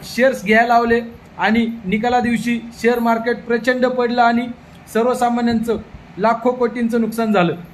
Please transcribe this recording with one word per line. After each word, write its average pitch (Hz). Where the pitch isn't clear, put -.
शेअर्स 240
घ्यायला 220
लावले 233
आणि 220
निकाला 226
दिवशी 233
शेअर 240
मार्केट 233
प्रचंड 240
पडलं 247
आणि 233
सर्वसामान्यांचं 233
लाखो 233
कोटींचं 240
नुकसान 220
झालं. 175